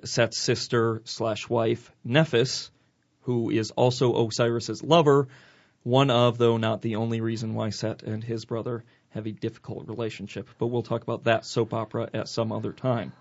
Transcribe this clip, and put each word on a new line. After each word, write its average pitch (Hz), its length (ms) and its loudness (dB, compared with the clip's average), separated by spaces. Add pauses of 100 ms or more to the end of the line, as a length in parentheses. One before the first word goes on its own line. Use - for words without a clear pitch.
Set's - 340 0
sister 113 680 0
slash 110 440 -6
wife 117 420 0 (160)
Nephis, 127 640 2 (520)
who 117 280 -2
is 110 220 0
also 123 420 2
Osiris's 117 680 0
lover, 143 420 6 (560)
one 131 280 4
of, 120 280 4
though 117 180 6
not 110 260 -2
the 113 140 -2
only 113 240 -2
reason 113 340 -4
why 110 160 -2
Set 113 340 -6
and 107 180 -6
his 113 220 -6
brother 117 400 -6 (300)
have 110 120 -8
a 110 60 -8
difficult - 560 -10
relationship. 107 600 -8 (100)
But 120 100 -2
we'll 120 140 -2
talk 117 200 -4
about 117 220 -6
that 113 220 2
soap 117 260 -2
opera 113 400 -4
at 110 160 -6
some 113 240 -2
other 110 200 -6
time. 117 480 -4